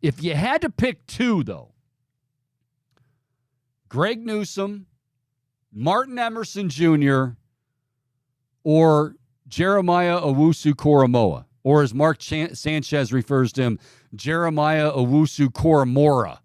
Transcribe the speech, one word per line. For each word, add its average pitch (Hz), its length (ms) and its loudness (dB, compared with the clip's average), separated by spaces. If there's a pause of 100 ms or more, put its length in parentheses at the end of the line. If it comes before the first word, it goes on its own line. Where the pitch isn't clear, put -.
If 147 220 -2
you 165 120 -6
had 240 260 -2
to 330 80 -4
pick 233 380 -4
two, 226 360 -2
though, 76 300 -12 (2250)
Greg 220 360 -4
Newsome, 202 640 -8 (840)
Martin 214 480 -4
Emerson 226 500 -6
Junior, 139 680 0 (1300)
or 156 520 2 (320)
Jeremiah 175 720 0
Owusu-Koramoah, 139 1300 2 (180)
or 147 180 4
as 127 120 0
Mark 151 260 0
Chan-, 156 360 -6
Sanchez 143 580 -4
refers 131 400 0
to 135 100 -2
him, 117 160 -2 (340)
Jeremiah 156 760 -2
Owusu-Koramoah. 139 1500 2